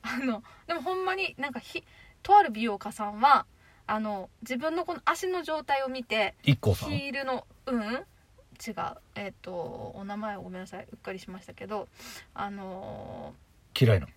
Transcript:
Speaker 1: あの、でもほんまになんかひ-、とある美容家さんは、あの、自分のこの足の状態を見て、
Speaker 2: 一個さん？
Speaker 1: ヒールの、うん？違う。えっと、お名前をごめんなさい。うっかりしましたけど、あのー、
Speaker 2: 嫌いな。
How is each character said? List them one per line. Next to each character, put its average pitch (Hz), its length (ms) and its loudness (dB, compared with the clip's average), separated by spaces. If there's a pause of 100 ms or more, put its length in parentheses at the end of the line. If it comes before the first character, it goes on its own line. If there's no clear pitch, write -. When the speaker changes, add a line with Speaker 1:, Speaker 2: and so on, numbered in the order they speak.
Speaker 1:
あ 240 220 -6
の、 233 200 0 (240)
で 330 60 -2
も 330 80 -2
ほ 370 140 -2
ん 370 80 -2
ま 370 120 2
に 370 220 -4
な 277 120 -4
ん - 20 -6
か 233 80 -8
ひ-、 - 240 -10 (400)
と 403 140 10
あ 415 40 12
る 320 100 2
美 214 120 -4
容 208 140 0
家 208 160 -8
さ 214 120 -4
ん 208 140 -6
は、 262 260 8 (400)
あ 214 140 0
の、 208 300 -4 (140)
自 247 120 -4
分 311 220 0
の 339 80 0
こ 349 80 -4
の 285 100 -6
足 339 240 2
の 370 160 0
状 311 200 -2
態 269 200 2
を 269 60 -2
見 254 160 -6
て、 214 380 0
Speaker 2:
一 143 120 6
個 - 180 2
さ - 140 -2
ん？ - 40 -4
Speaker 1:
ヒ 95 40 -2 (140)
ー - 20 -6
ル 277 140 -4
の、 262 200 -2 (200)
う 254 120 0
ん？ 233 280 -4 (600)
違 226 60 -6
う。 202 40 -10 (400)
え 202 140 -8
っ 190 120 -12
と、 165 540 -8
お 196 100 -10
名 202 100 -8
前 208 220 -6
を 180 60 -12
ご 185 60 -12
め 180 100 -10
ん - 20 -10
な 185 60 -10
さ 180 120 -12
い。 - 100 -14
う - 60 -16
っ - 40 -20
か - 120 -10
り 190 80 -8
し - 100 -16
ま 190 120 -12
し - 40 -20
た - 80 -18
け 196 140 -12
ど、 202 220 -6 (440)
あ 202 160 -4
の - 840 -10 (400)
ー、 - 120 4
Speaker 2:
嫌 113 100 8
い 92 40 2
な。 - 180 -6